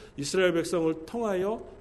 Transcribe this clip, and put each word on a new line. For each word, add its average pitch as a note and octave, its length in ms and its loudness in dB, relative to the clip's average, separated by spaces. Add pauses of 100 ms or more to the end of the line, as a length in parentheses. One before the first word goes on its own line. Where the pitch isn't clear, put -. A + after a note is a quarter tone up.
(180)
이스라엘 F3 360 2
백성을 D#3+ 520 0
통하여 G#3+ 580 -2 (180)